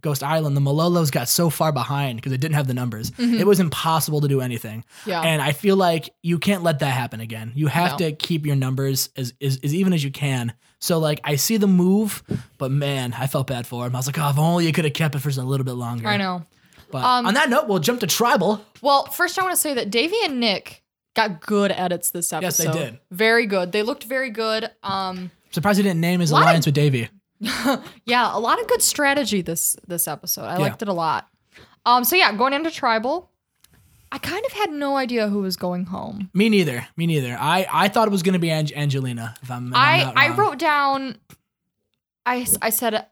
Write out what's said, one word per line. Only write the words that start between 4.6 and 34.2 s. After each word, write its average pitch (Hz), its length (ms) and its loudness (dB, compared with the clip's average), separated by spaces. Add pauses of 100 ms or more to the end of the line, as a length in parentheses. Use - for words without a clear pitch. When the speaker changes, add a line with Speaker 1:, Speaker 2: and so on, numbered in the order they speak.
Speaker 2:
Yeah. 180 160 -4
Speaker 1:
And 160 220 2
I 147 80 2
feel 190 260 2
like 170 320 2 (140)
you 170 160 0
can't 190 240 0
let 160 160 2
that 147 120 0
happen 123 300 -4
again. 113 320 -10
You 147 140 0
have 170 320 2
Speaker 2:
No. 165 100 0
Speaker 1:
to - 40 -6
keep 156 320 -2
your 147 100 0
numbers 135 600 -2
as, 123 240 -8
as, 135 240 -2
as 147 120 0
even 185 180 2
as 160 100 0
you 139 60 -4
can. 131 440 -4 (260)
So, 175 180 -2
like, 151 260 0
I 151 120 0
see 220 220 0
the 202 100 4
move, 190 560 2 (340)
but 131 140 -4
man, 139 460 -2
I 127 100 -2
felt 135 180 -2
bad 120 220 -6
for 123 180 -6
him. 123 100 -4
I 127 40 -2
was 127 80 -4
like, 143 100 -6
"Oh, 147 140 0
if 135 80 2
only 170 260 4
you 160 80 2
could 160 120 0
have 143 100 -2
kept 156 180 -2
it 147 60 -4
for 147 100 -4
just 135 80 -2
a 131 60 -4
little 135 220 0
bit 127 80 -4
longer." 120 340 -6
Speaker 2:
I 208 100 2
know. 185 260 -4 (460)
Speaker 1:
But - 140 -6
Speaker 2:
Um, 247 240 2
Speaker 1:
on 202 80 2
that 285 160 2
note, 277 160 2
we'll 196 100 0
jump 233 220 0
to 208 80 -2
Tribal. 214 580 2 (160)
Speaker 2:
Well, 277 240 4
first 349 320 -2
I 381 60 0
wanna 370 120 0
say 302 200 0
that 214 160 -4
Davey 302 340 0
and 277 140 -2
Nick 208 420 -2 (340)
got 214 260 0
good 202 300 0
edits 175 380 -2
this 175 220 -6
Speaker 1:
Yes, 175 260 -2
they - 80 0
Speaker 2:
episode. 151 140 0
Speaker 1:
did. 123 200 -8 (120)
Speaker 2:
Very 226 340 2
good. 185 260 -2
They 214 120 0
looked 233 220 -6
very 262 260 -4
good. 220 400 -4 (100)
Um, 190 480 -6 (220)
Speaker 1:
Surprised 190 260 2
he 208 60 4
didn't 175 180 2
name 175 200 2
his 160 100 2
Speaker 2:
a - 20 2
lot 294 80 6
of - 60 8
Speaker 1:
alliance 165 180 4
with 151 80 2
Davey. 135 360 2 (320)
Speaker 2:
<laughs> 220 80 -6 (560)
Yeah, 240 300 2
a 202 40 -2
lot 254 220 0
of 453 60 -6
good 494 140 2
strategy 277 600 2
this, 165 340 -2 (120)
this 170 200 -4
episode. 170 380 -8
I - 80 -6
Speaker 1:
Yeah. 180 60 -2
Speaker 2:
liked - 220 -2
it 220 60 -6
a 202 60 -2
lot. 160 340 -2 (580)
Um, 247 180 4
so 285 120 0
yeah, 359 180 6
going 247 200 2
into 320 160 -2
Tribal, 262 640 -2 (800)
I 277 80 -10
kind 370 260 -6